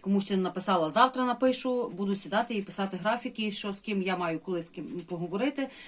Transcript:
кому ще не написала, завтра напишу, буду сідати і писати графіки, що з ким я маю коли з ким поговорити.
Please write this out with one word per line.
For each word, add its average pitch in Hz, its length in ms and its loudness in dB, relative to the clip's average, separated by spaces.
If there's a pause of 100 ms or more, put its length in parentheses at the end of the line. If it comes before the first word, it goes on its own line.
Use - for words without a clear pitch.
кому 196 200 4
ще 196 160 0
не 190 60 4
написала, 180 480 2
завтра 254 340 6
напишу, 247 640 0
буду 196 280 -2
сідати 226 380 0
і 202 80 -2
писати 190 340 -4
графіки, 220 540 -2
що 202 220 -4
з 196 60 -2
ким 196 240 -2
я 185 140 0
маю 165 240 -2
коли 175 220 -4
з - 60 -4
ким 175 380 -8
поговорити. 202 640 -2 (200)